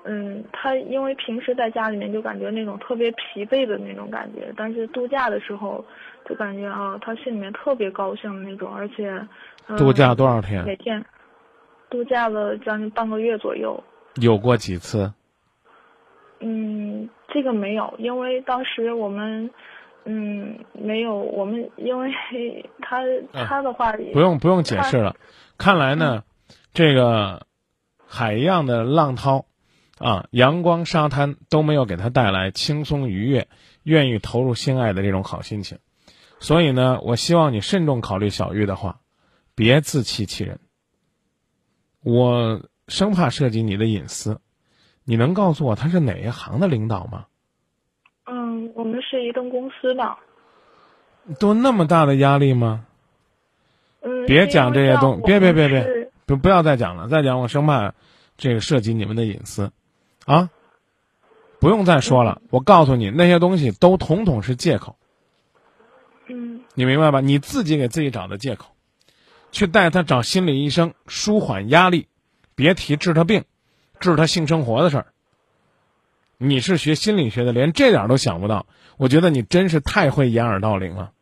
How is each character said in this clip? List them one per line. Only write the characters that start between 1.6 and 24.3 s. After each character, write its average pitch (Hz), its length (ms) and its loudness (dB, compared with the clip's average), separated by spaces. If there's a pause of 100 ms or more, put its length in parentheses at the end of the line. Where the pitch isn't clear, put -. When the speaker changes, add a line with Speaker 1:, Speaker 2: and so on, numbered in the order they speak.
Speaker 1:
家 220 200 -4
里 214 60 -6
面 202 160 -8
就 220 100 -6
感 214 180 -10
觉 196 100 -8
那 220 160 -6
种 202 140 -12
特 - 160 -8
别 233 160 -2
疲 - 340 -12
惫 262 220 -2
的 208 100 -4
那 196 160 -12
种 202 160 -14
感 - 240 -12
觉， - 240 -14
但 220 160 -8
是 226 140 -8
度 247 200 -8
假 247 220 -2
的 208 100 -4
时 208 160 -12
候 202 300 -10 (420)
就 - 60 -8
感 202 220 -8
觉 202 120 -10
啊， 202 320 -8
他 226 160 -12
心 233 200 -10
里 - 20 -8
面 196 160 -10
特 277 220 -4
别 202 160 -6
高 196 240 -6
兴 208 200 -12
的 190 140 -14
那 196 80 -14
种， 202 160 -12
而 208 160 -10
且， 202 380 -10 (400)
嗯， 214 100 -8
Speaker 2:
度 135 160 6
假 127 220 4
多 131 120 2
少 117 140 2
天？ 95 240 -4
Speaker 1:
每 98 100 -6
天 220 300 -8 (880)
度 240 140 -4
假 240 220 0
了 214 300 -4
将 214 220 -6
近 214 100 -6
半 226 180 -4
个 214 120 -4
月 226 180 -2
左 - 180 -6
右。 - 280 -8 (320)
Speaker 2:
有 117 240 4
过 120 180 0
几 92 220 -8
次？ 101 340 -4 (1300)
Speaker 1:
嗯， 214 680 -8 (200)
这 294 160 -4
个 254 100 -2
没 208 220 -4
有， - 240 -6
因 247 180 -6
为 254 240 -4
当 262 240 -4
时 233 280 -4
我 226 140 -6
们， 220 440 -8 (540)
嗯， 214 680 -8
没 214 280 -6
有， 226 140 -4
我 202 300 -6
们 226 320 -8
因 254 220 -6
为 262 120 -4 (680)
他， 254 240 -6 (300)
Speaker 2:
啊， - 120 -6
Speaker 1:
他 277 160 -4
的 269 100 -4
话 233 260 -2
也 - 160 -10
Speaker 2:
不 139 60 4
用， 170 200 4